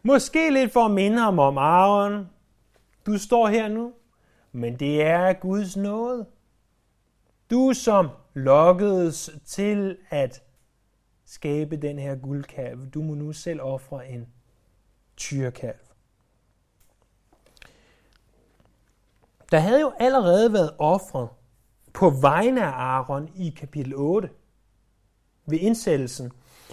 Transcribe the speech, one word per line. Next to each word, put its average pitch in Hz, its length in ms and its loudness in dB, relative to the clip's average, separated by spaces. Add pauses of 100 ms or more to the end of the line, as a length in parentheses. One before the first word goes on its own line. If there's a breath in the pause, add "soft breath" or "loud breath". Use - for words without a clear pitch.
Måske 294 480 2
lidt 262 220 2
for 233 120 4
at 214 60 2
minde 202 280 2
ham 208 200 2
om, 139 200 4
Aaron, 196 720 4 (760)
du 208 120 -2
står 233 300 2
her 214 200 0
nu, 233 260 -8 (580)
men 120 260 -8
det 147 240 0
er 165 160 2
af 185 220 0
Guds 190 360 -4
nåde. 220 500 -6 (1200)
Du, 254 220 4
som 196 360 2 (260)
lokkedes 170 960 4 (140)
til 202 540 -4 (120)
at 139 320 -4 (840)
skabe 151 520 -6
den 147 220 -8
her 139 180 -8
guldkalv, 131 760 -12
du 151 120 -8
må 156 120 -6
nu 151 180 -10
selv 156 300 -10
ofre 135 460 -10
en 123 200 -14 (880)
tyrekalv. 127 640 -8 (3750 soft breath)
Der 160 60 4
havde 220 220 4
jo 294 180 -2
allerede 226 540 4
været 196 260 0
ofret 151 500 -2 (640)
på 185 180 4
vegne 175 540 2
af 147 60 -2
Aaron 131 680 -6
i 175 140 -6
kapitel 135 460 -10
otte 170 340 -2 (1160)
ved 156 120 -2
indsættelsen. 147 760 -2 (400 loud breath)